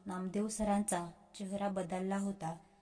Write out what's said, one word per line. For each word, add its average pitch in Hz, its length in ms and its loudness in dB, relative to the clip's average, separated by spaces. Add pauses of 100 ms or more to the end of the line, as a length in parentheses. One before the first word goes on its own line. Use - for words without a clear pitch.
नामदेव 190 420 0
सरांचा 202 600 2 (240)
चेहरा 202 340 -2
बदलला 190 500 0
होता. 196 380 -2 (260)